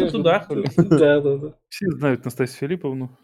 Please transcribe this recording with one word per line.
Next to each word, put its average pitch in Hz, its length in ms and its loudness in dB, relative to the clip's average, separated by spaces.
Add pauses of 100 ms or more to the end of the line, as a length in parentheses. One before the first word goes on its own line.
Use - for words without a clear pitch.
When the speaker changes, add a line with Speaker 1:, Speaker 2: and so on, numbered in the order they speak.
Speaker 1:
Нет, - 60 -4
Speaker 2:
туда. 175 360 0 (280)
Speaker 1:
да, 151 460 6
да, 139 160 -2
да. 151 160 -12 (160)
Speaker 3:
Все - 220 -10
знают 131 340 -2
Настасью 127 320 -6
Филипповну. 139 680 -8